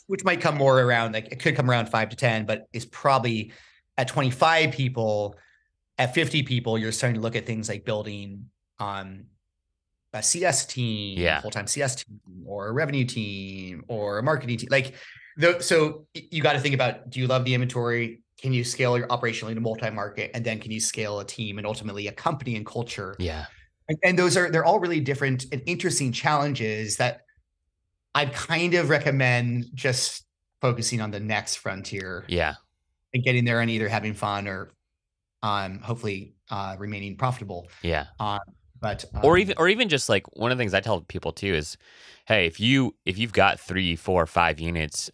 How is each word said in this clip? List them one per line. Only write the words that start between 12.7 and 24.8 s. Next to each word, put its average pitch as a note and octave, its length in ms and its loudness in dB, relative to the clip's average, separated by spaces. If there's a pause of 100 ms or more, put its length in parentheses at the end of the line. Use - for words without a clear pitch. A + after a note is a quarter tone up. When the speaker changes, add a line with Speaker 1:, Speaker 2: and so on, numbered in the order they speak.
Speaker 1:
revenue C#3+ 320 0
team, F#2+ 840 -6
or G#2 300 -4
a A2+ 40 -2
marketing C3 360 0
team. B2+ 120 -8
Like, C3 240 2 (420)
the, F3 240 6
so D#3 540 4
y-, D#3 160 -12
you D#3+ 120 0
gotta D3 180 4
think C#3 140 2
about, B2 340 0
do B2+ 120 -6
you B2+ 60 0
love B2+ 180 2
the B2+ 100 2
inventory? A#2+ 640 -2 (180)
Can C3 140 -2
you A#2+ 120 2
scale B2 340 2
your B2 80 -2
operationally A2+ 480 -2
to A2+ 60 -4
multi-market? A2 760 -4
And A2+ 100 -4
then A2+ 140 -2
can A2 140 -10
you A2 80 -4
scale G#2 400 -4
a G2+ 40 -10
team G#2 340 -8
and G#2 80 -8
ultimately G#2 420 -6
a G2 40 -6
company B2+ 440 -4
and G#2+ 100 -8
culture? G2+ 520 -8
Speaker 2:
Yeah. D#2+ 280 -4 (420)
Speaker 1:
And, D#3 140 -4
and F#3 160 4
those F3+ 180 4
are, F3+ 140 4
they're D#3 140 4
all F#3+ 160 6